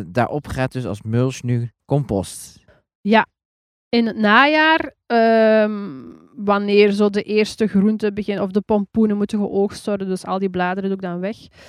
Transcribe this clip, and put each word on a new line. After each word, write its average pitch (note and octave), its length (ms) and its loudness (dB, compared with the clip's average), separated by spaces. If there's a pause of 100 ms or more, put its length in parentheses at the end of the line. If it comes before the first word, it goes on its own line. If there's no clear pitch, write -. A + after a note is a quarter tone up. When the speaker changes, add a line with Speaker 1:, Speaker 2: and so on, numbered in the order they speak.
Speaker 1:
daarop A#2+ 400 -2
gaat C3 260 -4
dus B2+ 140 -6
als G#2 160 -8
mulch B2 400 -2
nu A#2+ 280 -4 (140)
compost. - 800 -4 (360)
Speaker 2:
Ja. G#3 260 2 (640)
In A#3 180 2
het G#3+ 100 -4
najaar, D4+ 760 2 (140)
ehm, A3 960 2 (340)
wanneer G3+ 560 4
zo G#3 180 2
de G3+ 120 -4
eerste G#3+ 440 0
groenten G#3 480 0
beginnen, G3+ 300 -4
of F#3+ 60 -4
de G3+ 100 0
pompoenen G#3 560 0
moeten G#3 220 -2
geoogst G3 480 -2
worden, G3 220 -4
dus F#3 160 -6
al F#3 140 -4
die G3 120 -2
bladeren F3+ 340 -2
doe G3 140 -4
ik F#3+ 60 -12
dan F3 160 -6
weg, G3+ 160 -6 (320)